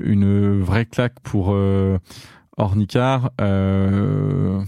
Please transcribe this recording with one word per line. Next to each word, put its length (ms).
une 580
vraie 240
claque 360
pour, 300
euh, 480
Ornicar. 840
Euh, 1300